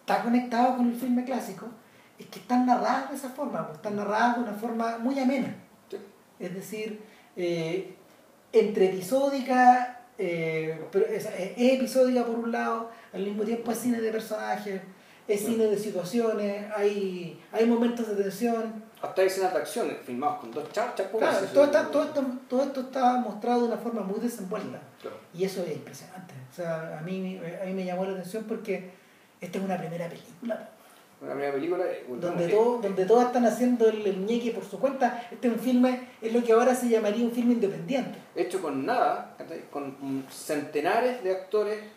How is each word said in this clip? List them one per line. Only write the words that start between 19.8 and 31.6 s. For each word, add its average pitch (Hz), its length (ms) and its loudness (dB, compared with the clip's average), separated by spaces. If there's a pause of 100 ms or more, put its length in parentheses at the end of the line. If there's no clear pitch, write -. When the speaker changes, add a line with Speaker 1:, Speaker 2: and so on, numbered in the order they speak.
Speaker 2:
filmadas 127 340 -2
con 113 120 -12
dos 143 200 -8
charchas, 208 400 -2
pues, 220 100 2
Speaker 1:
Claro, 285 240 4
Speaker 2:
sí, - 60 -8
Speaker 1:
todo 285 120 10
Speaker 2:
sí, 285 60 4
Speaker 1:
está, 302 140 4
Speaker 2:
sí. - 80 -6
Speaker 1:
todo 285 120 2
esto, 285 200 -2 (240)
todo 254 140 2
esto 277 180 -2
está 247 380 2
mostrado 240 420 0
de 240 60 2
una 220 100 0
forma 226 240 -4
muy 196 200 -4
desenvuelta. 190 600 -6 (220)
Speaker 2:
Claro. - 160 -12 (160)
Speaker 1:
Y 170 100 -2
eso 185 200 -4
es 151 120 -6
impresionante. - 560 -16 (180)
O - 60 -20
sea, 165 420 -6
a 156 40 -10
mí, 185 360 -6 (220)
a 190 60 -4
mí 185 80 -4
me 190 100 -4
llamó 180 220 -2
la 196 60 -4
atención 185 360 -8
porque 190 480 -6 (440)
esta 185 180 -8
es 190 60 -4
una 185 140 -2
primera 165 300 -6
película, - 640 -10 (500)
Speaker 2:
Una 139 120 -8
primera 139 200 -2
película, 175 320 -2